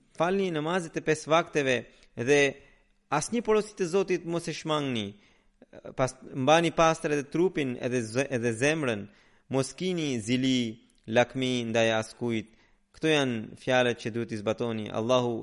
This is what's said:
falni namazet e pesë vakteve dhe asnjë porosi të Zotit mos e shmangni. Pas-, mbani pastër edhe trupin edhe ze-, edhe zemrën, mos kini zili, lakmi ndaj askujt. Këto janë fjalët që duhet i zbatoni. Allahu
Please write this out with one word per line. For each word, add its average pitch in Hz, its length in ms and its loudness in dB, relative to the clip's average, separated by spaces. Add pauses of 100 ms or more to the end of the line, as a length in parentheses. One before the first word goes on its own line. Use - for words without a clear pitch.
(180)
falni 185 360 0
namazet 160 420 -2
e 156 80 -4
pesë 151 260 0
vakteve 147 460 2 (380)
dhe 139 260 4 (720)
asnjë 175 360 -2
porosi 214 280 0
të 180 160 -2
Zotit 185 360 0
mos 170 220 -4
e 151 60 -4
shmangni. 135 540 -2 (880)
Pas-, 131 160 0 (160)
mbani 156 400 2
pastër 160 460 2
edhe 139 140 -4
trupin 160 520 0
edhe 127 240 -2
ze-, 127 240 -2
edhe 120 240 0
zemrën, 123 520 -2 (440)
mos 131 240 0
kini 160 460 -2
zili, 123 600 0 (260)
lakmi 123 640 0
ndaj 113 280 4
askujt. 113 520 -4 (440)
Këto 156 160 0
janë 123 480 0
fjalët 123 400 2
që 120 160 -6
duhet 117 180 -4
i 107 60 -4
zbatoni. 110 520 -2
Allahu 117 520 2